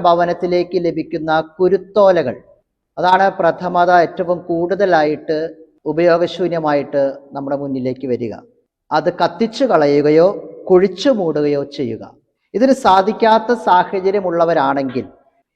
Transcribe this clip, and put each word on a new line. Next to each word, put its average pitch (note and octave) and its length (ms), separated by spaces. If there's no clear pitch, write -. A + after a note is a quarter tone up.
ഭവനത്തിലേക്ക് F3 760
ലഭിക്കുന്ന D#3+ 460
കുരുത്തോലകൾ, F#3 800
അതാണ് F#3 300
പ്രഥമത F3 520
ഏറ്റവും F3 340
കൂടുതലായിട്ട് E3+ 880
ഉപയോഗശൂന്യമായിട്ട് E3 1080
നമ്മുടെ C#3 260
മുന്നിലേക്ക് C3+ 500
വരിക. A2+ 220
അത് D3+ 180
കത്തിച്ചു A3+ 500
കളയുകയോ D3+ 560
കുഴിച്ചു F#3 400
മൂടുകയോ D3 440
ചെയ്യുക. A2+ 260
ഇതിന് B3+ 200
സാധിക്കാത്ത A3 680
സാഹചര്യമുള്ളവരാണെങ്കിൽ E3+ 1400